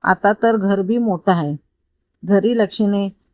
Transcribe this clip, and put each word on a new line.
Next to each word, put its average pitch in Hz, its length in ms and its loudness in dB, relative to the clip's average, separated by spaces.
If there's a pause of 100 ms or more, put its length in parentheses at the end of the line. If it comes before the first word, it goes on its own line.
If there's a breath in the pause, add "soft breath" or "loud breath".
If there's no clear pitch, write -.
आता 202 300 2
तर 226 240 0
घर 196 240 0
बी 208 160 -2
मोठं 202 340 -2
आहे. 151 240 0 (720)
जरी 202 300 2
लक्ष्मीने 202 600 -2 (160)